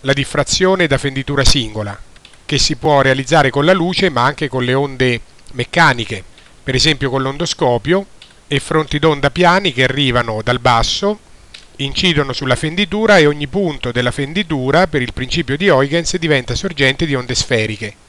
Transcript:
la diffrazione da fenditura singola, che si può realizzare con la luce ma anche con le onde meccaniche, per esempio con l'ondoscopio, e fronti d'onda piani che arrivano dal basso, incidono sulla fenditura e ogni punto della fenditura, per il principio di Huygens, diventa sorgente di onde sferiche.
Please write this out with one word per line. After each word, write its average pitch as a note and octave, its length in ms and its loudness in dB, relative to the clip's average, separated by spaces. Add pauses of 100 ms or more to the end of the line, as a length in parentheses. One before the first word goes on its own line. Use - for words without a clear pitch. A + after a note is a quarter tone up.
la C#3 140 -2
diffrazione F3 720 0
da C3+ 100 0
fenditura C3+ 480 -2
singola, G#2+ 540 0 (480)
che D3 120 -2
si C#3+ 180 -2
può C#3+ 260 2
realizzare C3+ 480 2
con C#3 140 0
la F#3 100 6
luce F3+ 340 0
ma B2+ 160 0
anche C#3+ 240 -2
con B2+ 160 -2
le B2 80 0
onde C3 480 0 (320)
meccaniche, A#2+ 720 0 (380)
per - 120 -4
esempio C#3 360 0
con C3+ 100 -2
l'ondoscopio, C#3 840 0 (400)
e C#3+ 140 -2
fronti D#3 380 -2
d'onda C#3+ 320 2
piani F3 420 2
che B2+ 120 2
arrivano B2 580 0
dal B2 180 0
basso, B2+ 580 2 (580)
incidono C#3 560 0
sulla C3 240 0
fenditura G3+ 640 2
e D3+ 80 6
ogni D3 220 0
punto D3+ 440 -2
della B2 180 0
fenditura, D3+ 760 0
per D3+ 160 -2
il A#2 100 -6
principio - 440 -4
di F#3+ 120 2
Huygens, D3+ 480 2
diventa D3 380 -2
sorgente C#3+ 500 -2
di D3 100 -2
onde A#2+ 200 -4
sferiche. G#2+ 600 -4 (140)